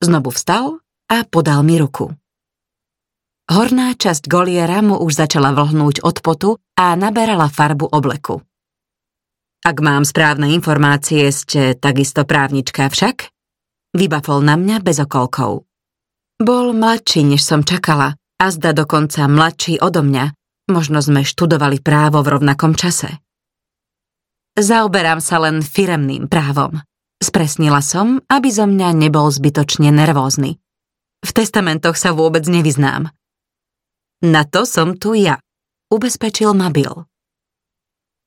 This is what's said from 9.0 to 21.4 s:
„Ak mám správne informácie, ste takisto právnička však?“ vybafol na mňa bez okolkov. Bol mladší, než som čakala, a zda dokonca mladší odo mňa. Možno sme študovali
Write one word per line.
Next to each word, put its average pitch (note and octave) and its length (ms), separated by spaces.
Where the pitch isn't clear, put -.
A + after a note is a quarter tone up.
„Ak D#3+ 160
mám C#3+ 240
správne D3 480
informácie, D3 800
ste C3+ 480
takisto C#3 480
právnička C#3 640
však?“ - 400
vybafol D3+ 480
na D3 160
mňa G3+ 240
bez E3+ 160
okolkov. B2+ 680
Bol B3 320
mladší, A3 560
než C#3+ 160
som D3+ 240
čakala, D3 480
a F#3 80
zda E3 240
dokonca D3+ 560
mladší D#3 560
odo E3+ 200
mňa. C#3 320
Možno D#3 320
sme C#3+ 240
študovali C#3+ 560